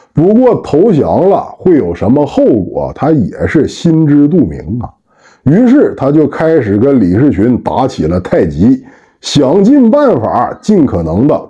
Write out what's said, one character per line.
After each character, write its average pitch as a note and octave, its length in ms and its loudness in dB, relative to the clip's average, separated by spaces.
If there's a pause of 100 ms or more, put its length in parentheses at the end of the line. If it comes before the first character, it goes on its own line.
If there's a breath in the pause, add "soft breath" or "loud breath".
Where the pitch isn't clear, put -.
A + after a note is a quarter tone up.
(120)
不 F3+ 220 2
过 A#3+ 280 2
投 F#3+ 300 2
降 B2+ 380 0
了 F3+ 140 0 (140)
会 E3 200 2
有 F2 180 -2
什 G2 160 -2
么 D3 140 2
后 C4+ 180 -2
果， G#2 500 -2
他 D3 180 -2
也 F#2 360 -2
是 D3 200 0
心 D#3+ 380 0
知 D3 220 4
肚 E3+ 120 0
明 D#2 200 -4 (220)
啊。 - 100 -14 (520 soft breath)
于 F#3+ 240 2
是 B3+ 280 2
他 C3+ 160 -2
就 D3+ 160 2
开 D#3+ 340 0
始 G#2 160 0
跟 C3+ 220 2
李 F#2 180 0
士 C#3 140 2
群 G#2+ 320 0
打 B2 240 -2
起 D#2 200 -6
了 F2 120 -2
太 B2 260 -2
极， E2+ 380 0 (380 loud breath)
想 C#3+ 420 0
尽 B3+ 260 4
办 A#3+ 300 0
法， G#2+ 420 -4
尽 F#3+ 240 2
可 F#2+ 160 -2
能 E2+ 260 0
的 - 220 -2